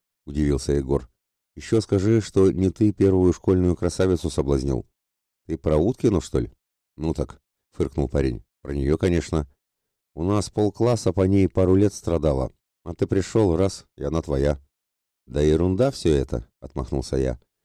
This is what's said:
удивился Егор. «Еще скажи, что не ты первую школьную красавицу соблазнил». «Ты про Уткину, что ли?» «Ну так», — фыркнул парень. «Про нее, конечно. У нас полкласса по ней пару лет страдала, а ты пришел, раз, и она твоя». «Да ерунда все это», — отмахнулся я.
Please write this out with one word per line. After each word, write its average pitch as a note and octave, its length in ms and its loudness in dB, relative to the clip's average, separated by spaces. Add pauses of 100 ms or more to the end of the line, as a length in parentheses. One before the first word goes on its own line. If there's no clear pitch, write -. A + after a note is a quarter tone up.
(260)
удивился C#2+ 480 -2
Егор. C#2 340 -2 (480)
«Еще A2+ 260 -2
скажи, G#2 400 0
что F#2+ 300 2
не F2+ 200 0
ты G#2+ 200 0
первую F#2 420 4
школьную F2+ 420 0
красавицу F2 560 -2
соблазнил». C2+ 560 -2 (580)
«Ты D#2+ 120 -6
про D2+ 200 0
Уткину, G2+ 420 0
что - 200 -4
ли?» A1+ 120 -6 (460)
«Ну D#2 160 -4
так», — - 280 -6 (320)
фыркнул C#2+ 360 -4
парень. C2 340 -2 (180)
«Про C#2 120 -10
нее, C#2+ 240 0
конечно. D#2+ 500 -2 (680)
У D#2+ 80 -8
нас G2+ 260 -2
полкласса G#2+ 640 0
по G2 100 0
ней F#2+ 240 4
пару F#2 280 2
лет G2+ 180 4
страдала, D2 580 -2 (320)
а E2+ 120 -10
ты G2 100 -2
пришел, F#2+ 500 0
раз, F#2+ 300 -2 (120)
и C#2 60 -8
она D#2 180 -2
твоя». C#2+ 380 -2 (680)
«Да C2+ 140 -2
ерунда F#2 500 2
все D#2+ 220 0
это», — C2 340 -2 (120)
отмахнулся C2+ 580 -6
я. C2 220 -4 (260)